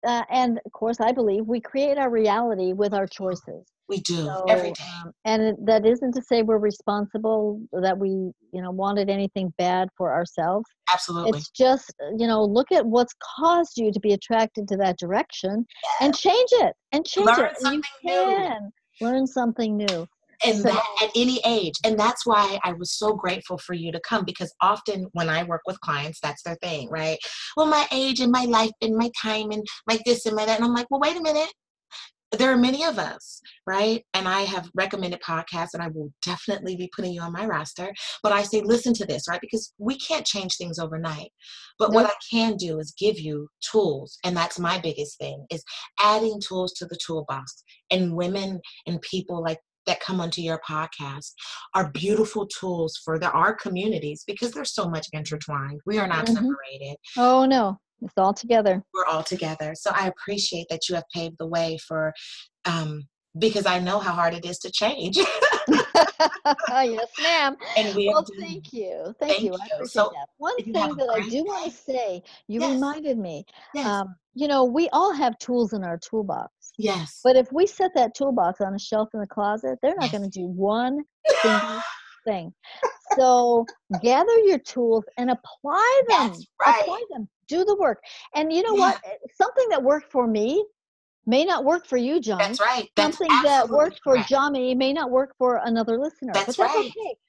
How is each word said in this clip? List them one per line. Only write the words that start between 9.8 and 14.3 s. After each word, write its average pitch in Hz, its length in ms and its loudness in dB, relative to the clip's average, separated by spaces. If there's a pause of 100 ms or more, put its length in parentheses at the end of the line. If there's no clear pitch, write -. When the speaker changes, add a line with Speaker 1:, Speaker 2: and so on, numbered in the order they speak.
Speaker 1:
for 165 160 -2
ourselves. 175 560 -2 (240)
Speaker 2:
Absolutely. 170 460 0
Speaker 1:
It's 151 100 -12
just, 254 520 2
uh, 147 160 -8
you 233 80 0
know, 220 180 4
look 214 280 2
at 311 140 4
what's 240 280 2 (240)
caused 330 400 4
you 220 140 2
to 196 80 -2
be 208 140 2
attracted 220 560 0